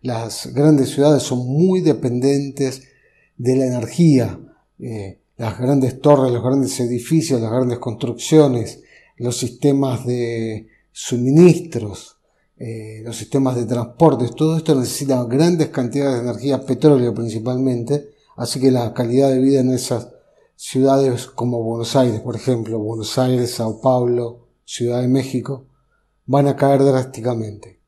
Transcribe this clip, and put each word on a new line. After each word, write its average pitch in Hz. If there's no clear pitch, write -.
Las 117
grandes 143
ciudades 143
son 127
muy 165
dependientes 135
de 123
la 131
energía, 123
eh, 107
las 110
grandes 127
torres, 135
los 113
grandes 131
edificios, 123
las 110
grandes 123
construcciones, 120
los 120
sistemas 139
de 117
suministros, 123
eh, 110
los 113
sistemas 131
de 120
transportes, 120
todo 156
esto 156
necesita 127
grandes 156
cantidades 131
de 123
energía, 123
petróleo 127
principalmente, 120
así -
que 131
la 120
calidad 127
de 131
vida 135
en 127
esas 123
ciudades 135
como 120
Buenos 117
Aires, 120
por 117
ejemplo, 113
Buenos 110
Aires, 127
Sao 110
Paulo, 120
Ciudad 120
de 127
México, 131
van 143
a 139
caer 139
drásticamente. 120